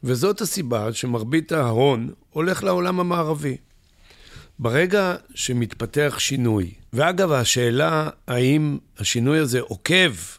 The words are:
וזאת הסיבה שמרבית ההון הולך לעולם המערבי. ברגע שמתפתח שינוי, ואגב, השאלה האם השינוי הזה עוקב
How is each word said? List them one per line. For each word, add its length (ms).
וזאת 380
הסיבה 520
שמרבית 580
ההון 580
הולך 340
לעולם 360
המערבי. 580
ברגע 560
שמתפתח 840
שינוי, 540
ואגב, 380
השאלה 800
האם 500
השינוי 420
הזה 200
עוקב 540